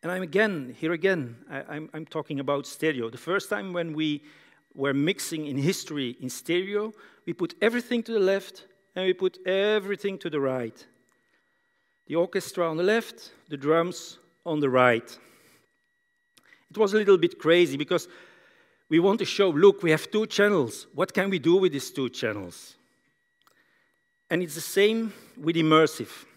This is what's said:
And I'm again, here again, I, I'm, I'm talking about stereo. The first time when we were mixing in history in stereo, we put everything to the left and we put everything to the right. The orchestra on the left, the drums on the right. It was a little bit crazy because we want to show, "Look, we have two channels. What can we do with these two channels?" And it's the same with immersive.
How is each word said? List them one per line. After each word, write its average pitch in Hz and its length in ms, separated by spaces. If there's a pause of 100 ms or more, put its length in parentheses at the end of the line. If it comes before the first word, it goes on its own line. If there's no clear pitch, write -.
And 165 80
I'm 185 120
again, 170 560
here 160 140
again, 160 420 (140)
I, 143 260
I'm, 156 180
I'm 156 120
talking 147 340
about 139 280
stereo. 131 420
The 117 80
first 185 320
time 196 240
when 170 200
we 151 300 (500)
were 139 200
mixing 156 540
in 135 100
history 143 640
in 127 80
stereo, 202 640 (320)
we 175 80
put - 280
everything 233 420
to 226 100
the 220 60
left 196 460 (300)
and 185 100
we 185 80
put 185 320
everything 196 760
to 170 100
the 147 100
right. 127 460 (1200)
The 143 80
orchestra 175 540
on 160 80
the 170 60
left, 220 480 (180)
the 151 80
drums 165 640 (260)
on 156 140
the 143 100
right. 123 500 (1500)
It - 80
was 208 160
a 214 40
little 202 200
bit 170 200
crazy 160 400
because 151 300 (840)
we 160 100
want 196 200
to 190 60
show, 196 240
"Look, 185 340
we 165 80
have 156 180
two 214 160
channels. 196 680
What 170 200
can 196 160
we 190 100
do 165 180
with 190 160
these 135 180
two 131 180
channels?" 101 680 (1500)
And 170 120
it's 156 140
the 165 60
same 220 520 (240)
with 160 180
immersive. 156 680 (120)